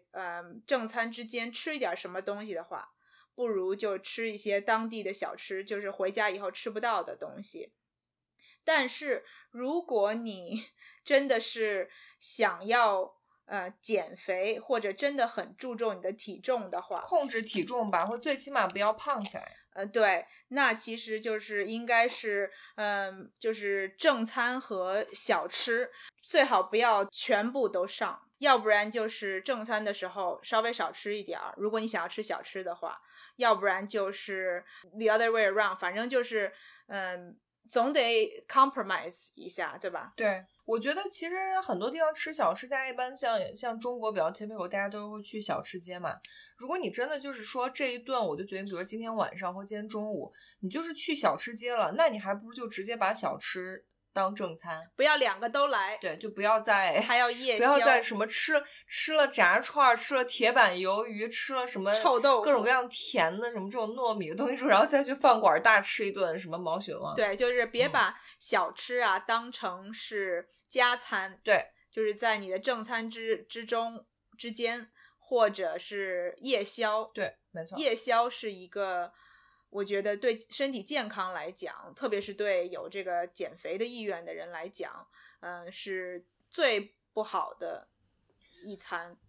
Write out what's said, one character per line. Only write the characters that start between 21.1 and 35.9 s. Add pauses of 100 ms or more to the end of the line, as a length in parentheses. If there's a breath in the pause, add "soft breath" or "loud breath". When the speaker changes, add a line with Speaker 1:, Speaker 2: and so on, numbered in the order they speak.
Speaker 1:
就
是
应
该
是， (280 loud breath)
嗯，
就
是 (100)
正
餐
和
小
吃， (320 loud breath)
最
好
不
要
全
部
都
上， (180)
要
不
然
就
是
正
餐
的
时
候
稍
微
少
吃
一
点
儿，
如
果
你
想
要
吃
小
吃
的
话， (340 loud breath)
要
不
然
就
是 (300 loud breath)
the
other
way
around，
反